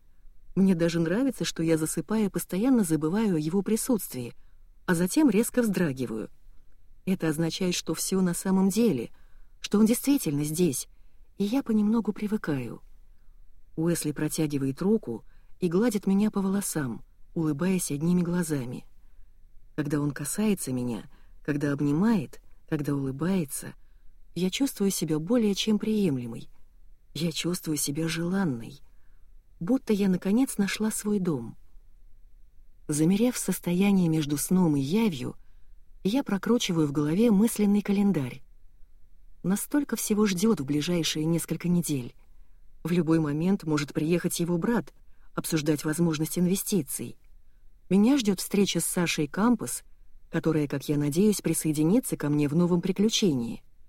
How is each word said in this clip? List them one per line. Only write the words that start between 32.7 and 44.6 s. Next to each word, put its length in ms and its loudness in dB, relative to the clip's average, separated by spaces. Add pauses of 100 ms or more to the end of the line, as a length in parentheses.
Замерев 480 2
в 40 -8
состоянии 680 2
между 300 0
сном 380 2
и 60 2
явью, 540 0 (680)
я 200 0
прокручиваю 640 0
в 40 -4
голове 400 2
мысленный 500 4
календарь. 640 0 (1000)
Настолько 520 0
всего 300 2
ждёт 340 2
в 60 -6
ближайшие 600 0
несколько 440 -2
недель. 440 0 (720)
В 80 -6
любой 280 4
момент 440 0
может 300 -2
приехать 460 0
его 180 0
брат, 360 -2 (400)